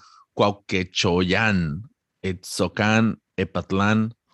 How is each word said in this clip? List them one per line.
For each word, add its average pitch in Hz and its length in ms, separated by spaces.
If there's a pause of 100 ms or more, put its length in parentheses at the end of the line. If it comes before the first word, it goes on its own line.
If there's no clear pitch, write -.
(340)
Cuauhquechoyán, 95 1600 (320)
Etzocan, 104 1000 (140)
Epatlán, 101 800 (180)